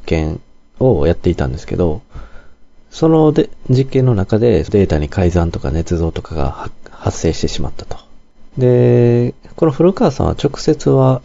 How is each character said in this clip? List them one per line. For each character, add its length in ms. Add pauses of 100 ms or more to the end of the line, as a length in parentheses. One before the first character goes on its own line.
験 340 (400)
を 280
や 60
っ 20
て 160
い 40
た 120
ん 40
で 60
す 80
け 100
ど、 280 (880)
そ 180
の 220
で、 180 (180)
実 260
験 120
の 80
中 240
で 260
デ 220
ー 20
タ 120
に 100
改 220
ざ 120
ん 80
と 80
か 100
捏 280
造 140
と 100
か 140
が 160
は-、 180 (220)
発 260
生 160
し 80
て 60
し 160
ま 60
っ 60
た 100
と。 200 (520)
で、 760 (220)
こ 100
の 60
古 220
川 180
さ 120
ん 40
は 60
直 240
接 320
は、 360